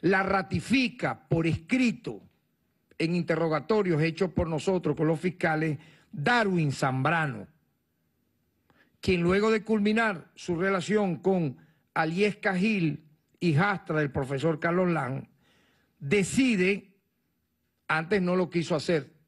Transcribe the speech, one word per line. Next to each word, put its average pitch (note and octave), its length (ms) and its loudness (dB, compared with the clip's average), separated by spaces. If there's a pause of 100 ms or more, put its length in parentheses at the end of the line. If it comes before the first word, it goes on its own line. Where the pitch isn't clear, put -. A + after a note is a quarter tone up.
la F#3+ 220 2
ratifica F#3+ 1040 -2
por D#3+ 160 0
escrito E3 800 0 (720)
en E3 200 -2
interrogatorios E3 840 0
hechos E3 300 0
por F3+ 160 -2
nosotros E3 480 -2
con D#3 140 0
los D#3+ 100 2
fiscales D#3+ 580 -2 (360)
Darwin F#3 580 2
Zambrano, C3 800 -2 (1500)
quien F3+ 220 0
luego G3+ 280 2
de A3 140 0
culminar G#3+ 720 0
su - 180 -6
relación F#3+ 600 0
con F3 400 0 (380)
Aliesca F#3 600 0
Gil, F#3 480 0 (380)
hijastra F3 580 2
del D3 140 0
profesor C#3+ 480 -2
Carlos F3 320 0
Lang, C3+ 340 -4 (720)
decide, G3 920 0 (960)
antes E3 340 0
no F3+ 140 2
lo F#3 140 0
quiso E3+ 260 -2
hacer D3 340 -2 (180)